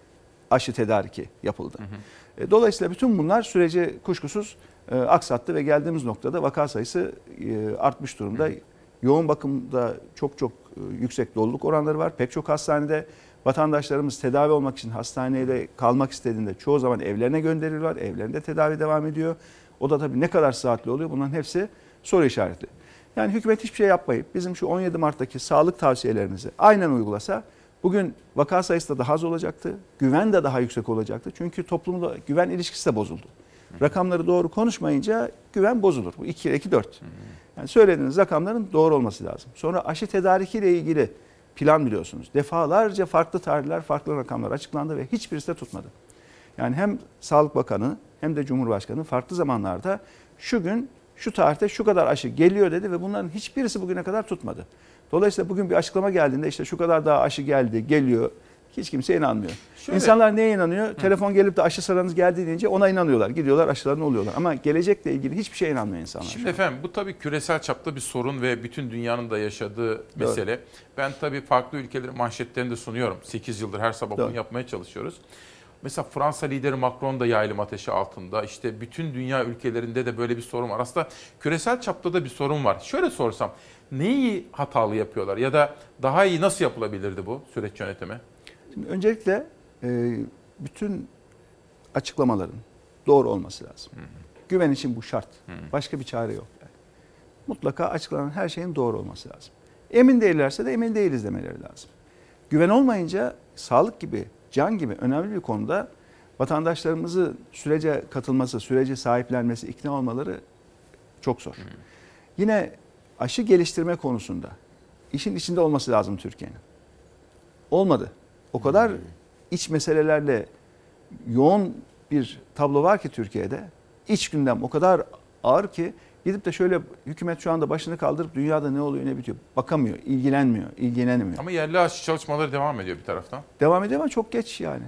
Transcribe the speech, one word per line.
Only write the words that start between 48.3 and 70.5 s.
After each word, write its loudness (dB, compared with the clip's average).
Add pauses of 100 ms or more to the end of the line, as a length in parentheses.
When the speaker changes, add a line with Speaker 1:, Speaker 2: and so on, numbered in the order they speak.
Speaker 1:
de -2
Cumhurbaşkanı -2
farklı -4
zamanlarda -2 (380)
"Şu -2
gün, -4 (260)
şu -8
tarihte 2
şu -6
kadar 4
aşı 0
geliyor." 4
dedi -4
ve -4
bunların -6
hiçbirisi -4
bugüne -4
kadar -4
tutmadı. -8 (440)
Dolayısıyla 2
bugün 0
bir 2
açıklama 2
geldiğinde 2
işte -6
"Şu -6
kadar 2
daha 6
aşı 2
geldi, 2
geliyor." 4 (460)
Hiç -8
kimse 0
inanmıyor. 0 (260)
Speaker 2:
Şöyle -6
Speaker 1:
İnsanlar 6
neye 4
inanıyor? 0
Speaker 2:
Hı. -6
Speaker 1:
Telefon 2
gelip 4
de 4
"Aşı 2
sıranız 0
geldi." 2
deyince -2
ona 4
inanıyorlar. 2
Gidiyorlar 4
aşılarını -2
oluyorlar. 0
Ama 0
gelecekle 0
ilgili -4
hiçbir -8
şeye -2
inanmıyor -4
insanlar. -12
Speaker 2:
Şimdi -6
efendim -2
bu -10
tabii -6
küresel -2
çapta -6
bir -10
sorun -4
ve -2
bütün -10
dünyanın -4
da -2
yaşadığı -4
Speaker 1:
Doğru. -14 (120)
Speaker 2:
mesele. -2 (380)